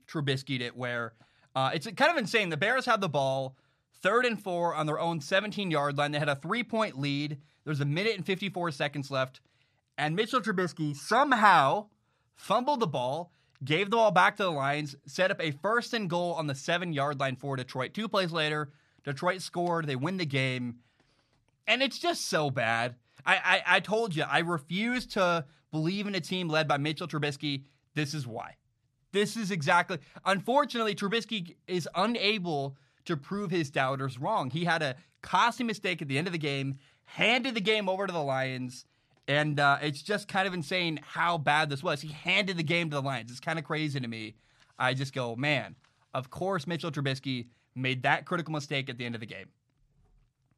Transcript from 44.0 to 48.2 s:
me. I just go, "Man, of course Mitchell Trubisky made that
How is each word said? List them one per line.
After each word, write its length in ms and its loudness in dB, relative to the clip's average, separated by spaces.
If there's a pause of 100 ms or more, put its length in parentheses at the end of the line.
me. 280 -8 (440)
I 160 2
just 180 -4
go, 220 -4
"Man, 400 -2 (360)
of 200 -6
course 340 -4
Mitchell 260 -4
Trubisky 560 -4 (300)
made 260 -2
that 220 2